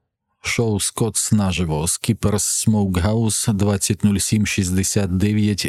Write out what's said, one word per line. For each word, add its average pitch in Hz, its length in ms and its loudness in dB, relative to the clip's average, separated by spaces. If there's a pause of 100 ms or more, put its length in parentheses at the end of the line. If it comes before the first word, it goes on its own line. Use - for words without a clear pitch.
(420)
Шоу 110 380 0
«Скотс - 520 -2
наживо», 87 560 0
Скіперс 101 560 -2
Смоукгаус, 107 1040 0
двадцять 101 560 0
нуль 104 140 4
сім 107 300 0
шістдесят 95 680 0
дев'ять 104 520 0